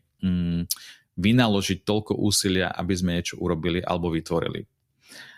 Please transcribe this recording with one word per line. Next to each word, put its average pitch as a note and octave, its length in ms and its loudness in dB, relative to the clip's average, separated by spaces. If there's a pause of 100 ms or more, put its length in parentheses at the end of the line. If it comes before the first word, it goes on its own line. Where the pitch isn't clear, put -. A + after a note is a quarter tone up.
(220)
mm, F2 460 0 (480)
vynaložiť G2+ 720 2
toľko G#2 320 0
úsilia, F#2+ 480 2
aby F2+ 260 -2
sme F2 220 0
niečo - 240 -6
urobili F2 400 0
alebo F2 320 -2
vytvorili. - 560 -2 (680)